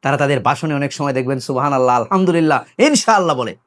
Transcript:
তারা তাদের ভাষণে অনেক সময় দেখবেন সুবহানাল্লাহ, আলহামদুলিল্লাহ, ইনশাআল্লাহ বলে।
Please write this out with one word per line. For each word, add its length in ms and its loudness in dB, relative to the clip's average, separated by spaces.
তারা 160 0
তাদের 220 0
ভাষণে 340 -2
অনেক 200 -4
সময় 200 -6
দেখবেন 260 -4
সুবহানাল্লাহ, 560 0
আলহামদুলিল্লাহ, 840 0
ইনশাআল্লাহ 540 2
বলে। 200 -6